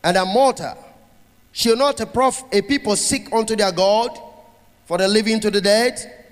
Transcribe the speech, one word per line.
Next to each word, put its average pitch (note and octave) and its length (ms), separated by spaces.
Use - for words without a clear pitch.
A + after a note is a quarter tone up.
and F3+ 140
a F#3 80
mortar, G3+ 520
shall A#3 240
not C4+ 240
a A3 60
prof-, B3+ 440
a G3+ 120
people G#3+ 340
seek - 360
unto A3 220
their G3+ 160
God, G#3 480
for F3 120
the F#3+ 80
living G#3+ 340
to G#3+ 100
the G3+ 100
dead A3 720